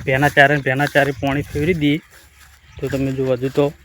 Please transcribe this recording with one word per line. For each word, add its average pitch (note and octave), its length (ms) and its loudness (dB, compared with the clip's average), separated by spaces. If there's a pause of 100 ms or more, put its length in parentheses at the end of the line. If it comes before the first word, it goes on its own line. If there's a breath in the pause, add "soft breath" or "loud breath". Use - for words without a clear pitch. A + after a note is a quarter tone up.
ભેના C#3 240 2
ચારે C#3+ 280 4
ને C#3 60 -2
ભેના C3 240 0
ચારે C#3 260 2
પાણી C#3 300 -4
ફેરવી D3+ 320 -2
દઈએ. D3+ 260 0 (800)
તો C3+ 80 -6
તમે C3+ 240 -4
જુઓ C3 200 -2
હજુ B2+ 160 -2
તો C#3+ 240 0 (120)